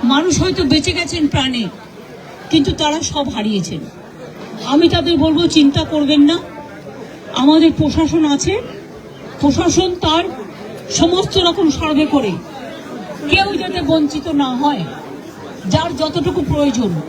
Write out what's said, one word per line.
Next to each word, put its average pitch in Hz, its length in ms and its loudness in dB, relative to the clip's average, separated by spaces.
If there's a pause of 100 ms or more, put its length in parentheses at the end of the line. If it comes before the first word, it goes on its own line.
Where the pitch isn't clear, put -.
(120)
মানুষ 320 300 4
হয়তো 370 200 0 (100)
বেঁচে 320 260 2
গেছেন 339 260 -2 (100)
প্রাণে, 254 300 0 (880)
কিন্তু 311 200 4 (100)
তারা 302 180 0 (120)
সব 285 140 -2 (100)
হারিয়েছেন। 208 460 -2 (920)
আমি 320 160 6
তাদের 339 340 2
বলবো 320 200 4 (140)
চিন্তা 285 240 6 (120)
করবেন 294 360 4
না, 330 80 2 (1040)
আমাদের 311 380 6
প্রশাসন 311 440 2 (120)
আছে, 339 180 0 (840)
প্রশাসন 339 500 2 (160)
তার 330 180 2 (760)
সমস্ত 359 360 2 (120)
রকম 339 200 2 (100)
সার্ভে 302 360 2
করে 226 180 2 (1000)
কেউ 392 160 4 (140)
যাতে 370 180 -4 (100)
বঞ্চিত 302 380 2 (160)
না 262 60 0 (120)
হয়, 277 220 0 (920)
যার 320 180 0 (100)
যতটুকু 311 400 0 (100)
প্রয়োজন 254 400 2 (180)